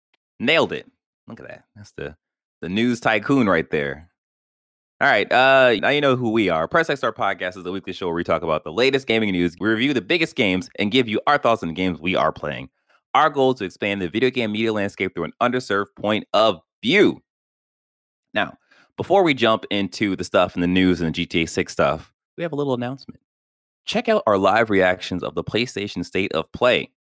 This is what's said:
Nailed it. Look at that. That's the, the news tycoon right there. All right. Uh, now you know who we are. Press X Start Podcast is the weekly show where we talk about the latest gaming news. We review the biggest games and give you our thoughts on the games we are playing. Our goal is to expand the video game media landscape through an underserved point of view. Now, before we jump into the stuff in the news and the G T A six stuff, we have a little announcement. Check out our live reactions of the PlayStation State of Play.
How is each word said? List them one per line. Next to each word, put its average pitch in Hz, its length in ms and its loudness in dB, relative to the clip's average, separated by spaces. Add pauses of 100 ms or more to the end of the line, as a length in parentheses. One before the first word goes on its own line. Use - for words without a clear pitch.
(400)
Nailed 131 320 0
it. - 180 -10 (360)
Look - 140 -18
at 64 80 -18
that. - 160 -20 (120)
That's 107 160 -20
the, 73 240 -12 (440)
the 80 80 -8
news 113 320 0
tycoon 113 480 2
right 82 220 2
there. 73 400 -4 (920)
All 135 80 2
right. 110 220 2
Uh, 127 500 6
now 92 80 0
you 147 120 0
know 135 160 2
who 123 140 -2
we 107 180 2
are. 80 200 0
Press 165 220 0
X 143 100 -4
Start 120 160 -4
Podcast 95 400 -4
is 90 80 -12
the 90 80 -8
weekly 95 200 -8
show 92 140 -8
where 85 80 -2
we 85 100 -2
talk 80 180 0
about 80 220 -2
the 78 80 -10
latest 131 340 0
gaming 110 260 0
news. 87 260 0
We 101 100 -2
review 127 260 0
the 117 80 -2
biggest 160 340 -2
games 92 320 0 (100)
and 104 120 -2
give 120 180 2
you 104 180 -2
our 143 120 2
thoughts 117 240 0
on 87 60 -6
the 80 60 -8
games 92 260 -2
we 87 160 -2
are 78 160 2
playing. 67 360 -8 (460)
Our 151 160 4
goal 135 220 2
is 127 80 -6
to 101 40 -6
expand 98 380 -4
the 87 60 -2
video 113 220 0
game 117 220 -4
media 113 200 -2
landscape 101 420 -4
through 85 100 -6
an 78 160 -8
underserved 117 560 -2
point 104 380 -2
of 104 260 2 (220)
view. 151 400 2 (1120)
Now, - 240 -4 (380)
before 185 260 4
we 165 100 4
jump 113 380 2
into 101 440 -2
the 90 100 -6
stuff 90 300 2
in 92 60 -4
the 87 60 2
news 92 340 2
and 82 80 -2
the 80 40 -2
G 87 140 -4
T 82 160 -2
A 80 40 -2
six - 260 -4
stuff, 76 400 -2 (240)
we 165 60 -8
have 170 100 -6
a 147 40 -8
little 139 180 -2
announcement. 123 460 -10 (680)
Check 226 220 -4
out 214 180 2
our 101 120 4
live 107 320 4
reactions 92 520 2
of - 140 -8
the 85 80 -4
PlayStation 101 600 -4
State 95 280 -4
of 80 200 -4
Play. 117 380 0 (220)